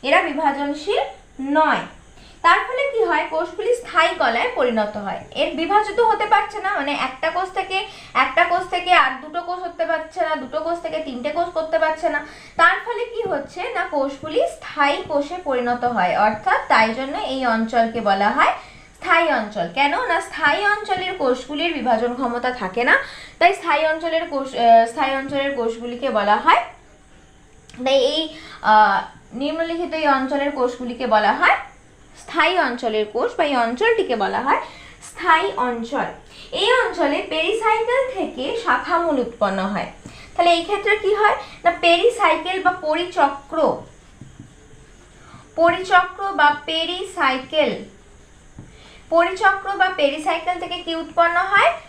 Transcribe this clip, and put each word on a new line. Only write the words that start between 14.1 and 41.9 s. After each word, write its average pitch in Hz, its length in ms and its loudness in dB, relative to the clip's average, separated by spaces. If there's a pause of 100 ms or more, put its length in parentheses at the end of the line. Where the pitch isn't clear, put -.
স্থায়ী - 600 -2
কোষে 294 360 -2
পরিণত 247 400 -2
হয়, 190 340 0
অর্থাৎ 220 500 2
তাই 226 260 4
জন্য 269 240 -6
এই 262 280 -4
অঞ্চলকে 226 540 0
বলা 202 300 2
হয় 285 220 2 (420)
স্থায়ী 339 380 2
অঞ্চল। 208 420 -2
কেন? 285 180 2 (140)
না, 359 140 0
স্থায়ী 330 440 -2
অঞ্চলের 403 540 -2
কোষগুলির 294 540 -2
বিভাজন 247 420 0
ক্ষমতা 247 360 -4
থাকে 247 340 -4
না, 294 100 4 (440)
তাই 359 160 6
স্থায়ী 311 320 0
অঞ্চলের 320 420 0
কোষ, 277 260 -4
আহ, 226 320 6
স্থায়ী 269 300 -2
অঞ্চলের 277 400 -4
কোষগুলিকে 240 540 -4
বলা 208 260 2
হয়, 320 260 4 (1200)
তাই 262 100 2
এই, 294 400 2 (280)
আহ, 208 360 6 (340)
নিম্নলিখিত 330 640 -4
এই 311 140 0
অঞ্চলের 277 420 0
কোষগুলিকে 247 560 -4
বলা 214 260 4
হয় 294 240 2 (640)
স্থায়ী 330 400 0
অঞ্চলের 240 480 -2
কোষ, 269 320 -2
বা 339 60 2
এই 285 120 0
অঞ্চলটিকে 254 600 0
বলা 196 240 -2
হয় 269 200 0 (420)
স্থায়ী 339 540 0
অঞ্চল। 240 500 -4 (460)
এই 440 200 2
অঞ্চলে 359 580 0
পেরিসাইকেল 440 720 0 (120)
থেকে 294 300 -6 (200)
শাখামূল 330 540 0
উৎপন্ন 196 480 -2
হয়। 202 240 -4 (440)
তাহলে 349 160 4
এই 339 120 4
ক্ষেত্রে 403 340 0
কি 415 180 2
হয়? 415 220 4 (280)
না, 349 60 6 (100)
পেরিসাইকেল 359 840 2